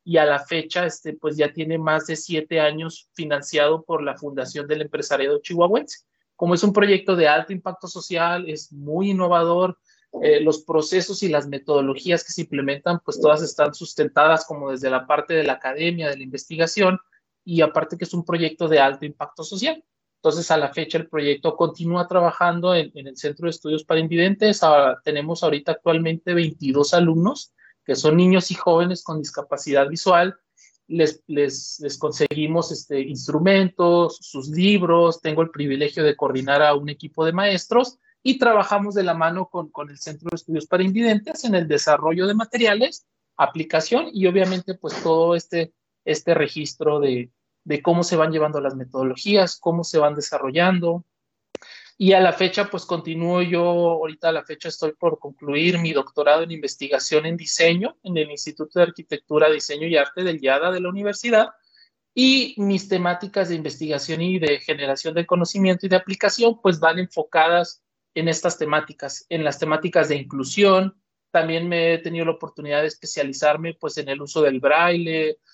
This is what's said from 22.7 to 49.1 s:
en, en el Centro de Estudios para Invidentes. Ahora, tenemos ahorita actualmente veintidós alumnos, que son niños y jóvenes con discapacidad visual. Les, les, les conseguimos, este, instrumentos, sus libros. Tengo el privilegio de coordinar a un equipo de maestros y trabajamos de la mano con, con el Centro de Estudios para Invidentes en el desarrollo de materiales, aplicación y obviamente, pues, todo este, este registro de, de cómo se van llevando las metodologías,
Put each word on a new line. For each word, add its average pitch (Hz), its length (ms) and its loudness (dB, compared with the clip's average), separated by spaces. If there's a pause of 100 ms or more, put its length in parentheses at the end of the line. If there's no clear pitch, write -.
en, 165 220 0
en 139 120 -16
el 131 100 -18
Centro 147 280 -6
de 170 60 -2
Estudios 156 320 -4
para 160 160 0
Invidentes. 180 640 2
Ahora, 143 420 6
tenemos 151 380 -4
ahorita 147 300 0
actualmente 165 600 0
veintidós 147 640 0
alumnos, 170 580 2 (300)
que 135 120 -2
son 156 220 4
niños 185 340 4
y 175 40 -4
jóvenes 175 480 0
con 160 160 -6
discapacidad 139 680 -2
visual. 175 480 2 (520)
Les, 156 380 0
les, 143 540 -4
les 143 180 -10
conseguimos, 151 720 -2
este, 139 280 -6
instrumentos, 175 1200 2
sus 135 280 -12
libros. 175 720 2
Tengo 156 200 -2
el 165 80 0
privilegio 143 540 -2
de 147 120 4
coordinar 135 460 0
a 147 140 6
un 147 140 -6
equipo 160 360 -6
de 165 80 0
maestros 202 640 0 (240)
y 262 160 0
trabajamos 208 560 2
de 202 80 0
la 175 140 0
mano 170 340 -2
con, 165 200 -8
con 147 200 -12
el 143 80 -20
Centro 160 320 -14
de 170 60 -4
Estudios 160 320 -8
para 180 160 2
Invidentes 214 600 0
en 220 120 0
el 170 120 2
desarrollo 156 600 2
de 208 80 0
materiales, 226 720 0 (280)
aplicación 160 800 0
y 190 140 2
obviamente, 185 480 0
pues, - 260 -10
todo 165 340 2
este, 170 380 -4 (320)
este 156 300 0
registro 151 640 -2
de, 123 320 -2 (320)
de 147 180 -4
cómo 170 220 2
se 170 120 -2
van 160 160 2
llevando 151 300 -2
las 131 140 -4
metodologías, 131 840 -2